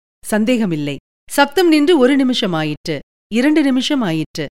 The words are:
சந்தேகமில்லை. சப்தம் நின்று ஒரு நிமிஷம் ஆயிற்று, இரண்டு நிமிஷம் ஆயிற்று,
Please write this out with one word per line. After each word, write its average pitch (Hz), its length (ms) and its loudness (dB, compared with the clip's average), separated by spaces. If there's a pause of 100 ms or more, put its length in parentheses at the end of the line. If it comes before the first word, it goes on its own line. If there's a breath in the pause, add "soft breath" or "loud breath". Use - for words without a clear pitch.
(260)
சந்தேகமில்லை. 208 680 -2 (340)
சப்தம் 285 380 0
நின்று 302 300 4
ஒரு 262 180 4
நிமிஷம் 247 360 0
ஆயிற்று, 156 460 -4 (340)
இரண்டு 302 300 2
நிமிஷம் 262 380 0
ஆயிற்று, 160 540 -4